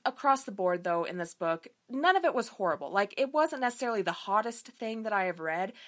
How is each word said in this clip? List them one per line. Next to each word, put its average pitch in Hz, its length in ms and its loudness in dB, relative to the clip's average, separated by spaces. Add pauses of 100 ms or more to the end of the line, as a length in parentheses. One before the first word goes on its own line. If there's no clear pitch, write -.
across 269 400 2
the 226 80 -4
board, 180 320 0
though, 170 200 0
in 180 140 -6
this 170 160 -4
book, 165 340 -2 (200)
none 302 280 2
of 349 80 2
it 339 100 2
was 233 140 0
horrible. 156 420 -2
Like, 196 260 0
it 269 160 0
wasn't 302 280 2
necessarily 233 420 0
the 175 80 0
hottest 220 560 -2
thing 226 380 -8
that 220 80 -2
I 196 140 2
have 175 120 -2
read, 165 340 -4 (160)